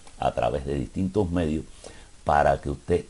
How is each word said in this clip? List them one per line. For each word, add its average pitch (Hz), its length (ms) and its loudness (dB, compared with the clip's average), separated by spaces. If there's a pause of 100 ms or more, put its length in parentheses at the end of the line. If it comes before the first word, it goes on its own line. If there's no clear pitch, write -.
(200)
a 64 140 0
través 62 320 -2
de 69 100 -2
distintos 90 540 -2
medios 80 360 0 (580)
para 73 380 4
que 71 80 -6
usted 80 400 -2